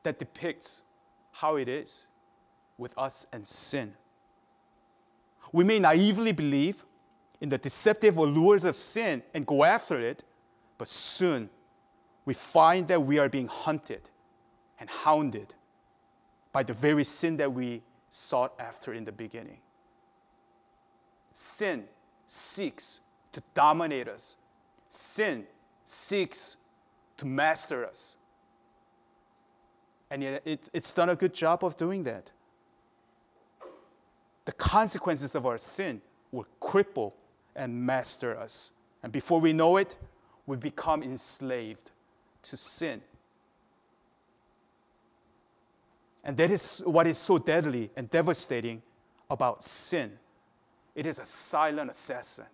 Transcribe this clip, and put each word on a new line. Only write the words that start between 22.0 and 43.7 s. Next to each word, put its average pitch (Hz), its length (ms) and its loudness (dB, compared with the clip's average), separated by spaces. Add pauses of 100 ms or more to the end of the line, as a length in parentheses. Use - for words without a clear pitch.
seeks - 720 -8 (320)
to 151 100 -16 (120)
dominate 151 520 4
us. - 300 -14 (520)
Sin 170 600 -4 (360)
seeks - 720 -6 (580)
to 139 100 -10
master 139 580 0
us. - 320 -12 (1900)
And 139 120 -6
yet 135 220 -6
it, 156 280 -8
it's - 220 -4
done 170 140 4
a 180 80 2
good 180 180 0
job 165 300 0
of 175 120 -2
doing 180 280 -4
that. 110 260 -8 (2250)
The - 80 -8
consequences 175 840 0
of 135 100 -4
our 120 140 -2
sin 143 440 -8 (280)
will 123 160 -10 (140)
cripple 196 540 0 (420)
and 123 280 -6
master 123 540 -2
us. - 320 -8 (320)
And 120 100 -12
before 160 280 2
we 160 120 6
know 165 240 6
it, 196 200 0 (500)
we 135 100 -6
become 151 460 -4
enslaved 127 880 -8 (540)
to - 120 -16
sin. 131 460 -6 (3250)